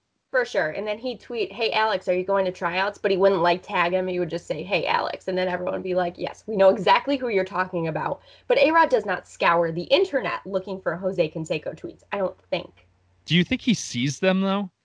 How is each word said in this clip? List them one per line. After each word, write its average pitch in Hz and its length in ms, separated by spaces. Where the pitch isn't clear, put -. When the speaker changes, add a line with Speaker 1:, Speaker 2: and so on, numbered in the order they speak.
Speaker 1:
For 247 140
sure. 220 260
And 208 160
then 214 120
he'd 233 220
tweet, 226 300
"Hey, 220 220
Alex, 214 340
are 185 80
you 185 80
going 196 220
to 185 80
tryouts?" 185 460
But 196 120
he 190 60
wouldn't, 190 260
like, 175 200
tag 180 320
him. 185 120
He 180 140
would 170 100
just 170 160
say, 151 160
"Hey, 180 240
Alex." - 400
And 185 100
then 185 120
everyone 180 260
would 185 80
be 185 140
like, 175 200
"Yes, - 300
we 220 80
know 190 140
exactly 262 480
who 247 120
you're 190 160
talking 180 440
about." 151 320
But - 120
A-Rod 320 320
does 208 160
not 190 200
scour 170 460
the 170 120
internet 254 640
looking 190 340
for 170 140
Jose 180 360
Canseco 160 440
tweets, - 280
I 202 60
don't 190 200
think. - 360
Speaker 2:
Do 156 100
you 175 80
think - 200
he - 120
sees 131 460
them, 190 220
though? 196 280